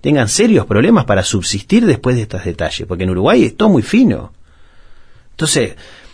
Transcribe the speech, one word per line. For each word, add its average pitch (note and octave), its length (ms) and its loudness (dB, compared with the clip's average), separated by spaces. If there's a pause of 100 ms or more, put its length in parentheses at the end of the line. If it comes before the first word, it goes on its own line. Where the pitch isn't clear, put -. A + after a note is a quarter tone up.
tengan C#3 280 0
serios G3+ 380 2
problemas C#3 380 2
para G2 180 0
subsistir G#2 640 -2
después B2+ 300 0
de A#2 60 -2
estos F#2 220 -10
detalles, E2 420 -6
porque F2+ 180 -6
en F#2 60 0
Uruguay D3+ 340 2
es - 120 -4
todo G#3+ 120 2
muy D3+ 140 2
fino. G3 500 0 (1000)
Entonces, D3 460 -2 (380)